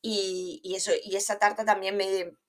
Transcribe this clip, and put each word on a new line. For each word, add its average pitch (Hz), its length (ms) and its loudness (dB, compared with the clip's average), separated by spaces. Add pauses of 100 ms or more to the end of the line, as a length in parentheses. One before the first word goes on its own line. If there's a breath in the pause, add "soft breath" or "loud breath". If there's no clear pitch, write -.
Y, 185 600 -4
y 185 100 -6
eso, - 160 -4 (120)
y 196 140 -4
esa 202 220 0
tarta 214 260 2
también 196 320 2
me 190 400 -2 (120)